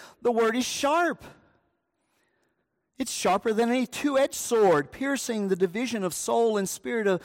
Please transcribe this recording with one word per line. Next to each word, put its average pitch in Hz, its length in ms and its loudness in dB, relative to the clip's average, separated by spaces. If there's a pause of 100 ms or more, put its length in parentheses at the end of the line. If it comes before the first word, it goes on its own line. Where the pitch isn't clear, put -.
(220)
the 240 100 2
word 226 240 2
is 254 80 -2
sharp. 302 640 -2 (1700)
It's 262 140 -6
sharper 202 400 0
than 233 180 2
any 254 180 0
two-edged 277 480 0
sword, 175 560 4
piercing 240 560 -4
the 190 80 0
division 202 480 -2
of 175 100 -4
soul 226 440 0
and 190 120 -2
spirit, 226 380 -4
of, 190 180 2